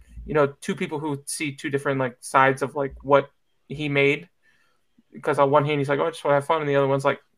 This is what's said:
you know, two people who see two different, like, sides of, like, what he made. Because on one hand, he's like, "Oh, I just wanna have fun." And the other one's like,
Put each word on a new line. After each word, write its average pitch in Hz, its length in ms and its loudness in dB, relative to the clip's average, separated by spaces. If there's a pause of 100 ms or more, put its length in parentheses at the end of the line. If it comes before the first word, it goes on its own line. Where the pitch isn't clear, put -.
(260)
you 143 80 -6
know, 147 120 4 (140)
two 190 140 -6
people 156 240 -6
who 143 260 -6
see 151 280 -6
two 143 180 -10
different, 139 280 -2
like, 127 220 -4
sides 135 400 4
of, 135 160 -4
like, 139 260 -6
what 135 280 4 (360)
he 147 220 -8
made. 143 400 0 (840)
Because - 280 -4
on 139 120 4
one 143 140 4
hand, 147 160 -2
he's 135 80 -4
like, 139 120 0
"Oh, 165 60 0
I 165 40 -2
just - 120 -12
wanna 147 120 2
have 135 100 2
fun." 160 160 0
And 147 80 -6
the 139 80 0
other 139 100 2
one's 139 180 0
like, 139 160 0 (180)